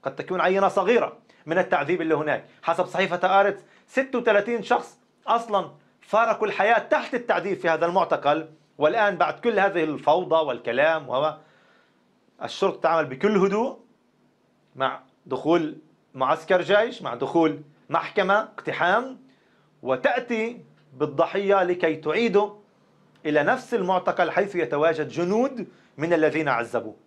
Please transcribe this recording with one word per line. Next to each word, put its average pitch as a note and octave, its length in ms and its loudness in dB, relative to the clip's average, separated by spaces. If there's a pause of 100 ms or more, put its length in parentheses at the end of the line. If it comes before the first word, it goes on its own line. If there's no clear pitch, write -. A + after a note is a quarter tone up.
قد F#3 120 -6
تكون F3+ 260 -6
عينة F#3+ 260 2
صغيرة F#3+ 500 2 (280)
من E3 120 -2
التعذيب E3+ 440 0
اللي D#3+ 140 2
هناك. C#3+ 300 -2 (180)
حسب E3+ 220 0
صحيفة F3 380 -2
هآرتس G3 380 2 (260)
ستة C4+ 320 -2
وثلاثين A3 440 0
شخص - 360 -2 (280)
أصلًا G#3 440 -2 (300)
فارقوا G#3+ 460 0
الحياة G3+ 320 2
تحت C4 340 -2
التعذيب G3 440 -2
في E3+ 120 0
هذا D#3+ 160 2
المعتقل، D#3+ 640 0 (280)
والآن G3 380 2
بعد D#3 240 -2
كل A3 200 0
هذه F3 240 2
الفوضى D#3 520 0
والكلام C#3+ 760 0
وهو D3+ 280 -2 (1040)
الشرطة - 380 -4
تعمل E3 240 2
بكل G3 320 0
هدوء G3+ 420 0 (960)
مع C3 260 -4 (240)
دخول D3+ 520 0 (360)
معسكر D#3+ 480 0
جيش، G#3 400 0
مع A#2+ 140 -6
دخول D3 460 0 (280)
محكمة، F#3 500 0
اقتحام، G#3+ 800 -2 (640)
وتأتي A#3 760 -2 (320)
بالضحية F3 720 0
لكي F3 320 0
تعيده G#3 600 0 (680)
إلى D3 180 2
نفس A#3+ 300 -2
المعتقل F3+ 580 0
حيث G3 240 -2
يتواجد D#3 540 0
جنود G#3+ 580 -2 (300)
من E3 160 0
الذين D#3 340 2
عذبوه. A#2 480 -2 (120)